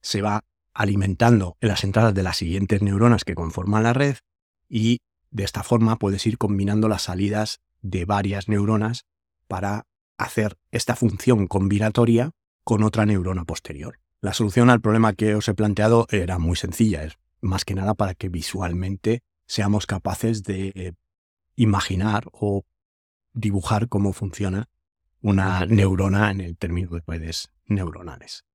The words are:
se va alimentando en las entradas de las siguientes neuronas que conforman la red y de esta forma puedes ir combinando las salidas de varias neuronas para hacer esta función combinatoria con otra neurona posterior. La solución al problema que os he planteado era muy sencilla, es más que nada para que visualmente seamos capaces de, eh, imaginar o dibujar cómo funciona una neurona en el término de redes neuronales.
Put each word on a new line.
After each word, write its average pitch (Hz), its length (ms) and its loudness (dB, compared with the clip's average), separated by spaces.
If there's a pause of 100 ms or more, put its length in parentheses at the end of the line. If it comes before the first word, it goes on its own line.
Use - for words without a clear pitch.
se - 200 -4
va 104 240 -2 (280)
alimentando 98 880 2
en 110 80 2
las 98 140 -2
entradas 110 300 2
de 95 100 0
las 90 140 -4
siguientes 98 440 0
neuronas 101 420 4
que 87 120 -6
conforman 92 480 -2
la 117 100 2
red 139 240 0 (500)
y 117 320 0 (300)
de 98 140 -6
esta 98 200 -8
forma 113 340 4
puedes 98 280 -2
ir 110 120 0
combinando 101 500 0
las 101 160 -2
salidas 101 560 -4 (220)
de 92 240 -4
varias 98 420 -2
neuronas 110 580 0 (420)
para 101 380 -6 (320)
hacer 107 400 -4 (140)
esta 120 240 -2
función 107 520 2
combinatoria 110 840 2 (320)
con 107 200 2
otra 107 220 2
neurona 92 380 0
posterior. - 560 -12 (200)
La 98 140 -4
solución 120 380 4
al 117 100 4
problema 110 320 2
que 107 220 0
os 104 120 -2
he 107 60 0
planteado 107 560 2
era 90 300 -2
muy 85 160 2
sencilla, 87 480 0
es 78 100 -12 (280)
más 95 240 -2
que 98 100 -6
nada 95 180 -2
para 98 220 -2
que 101 140 -8
visualmente 92 920 -4 (240)
seamos 104 400 0
capaces 104 560 -4
de, 98 320 -6
eh, 90 200 -10 (640)
imaginar 104 760 2
o 101 340 -2 (680)
dibujar 104 540 0
cómo 101 260 0
funciona 98 560 -6 (520)
una 95 460 2
neurona 98 640 4
en 98 100 -6
el 85 160 -10
término 87 320 -4
de 85 160 -8
redes 82 460 -10 (140)
neuronales. 90 880 -6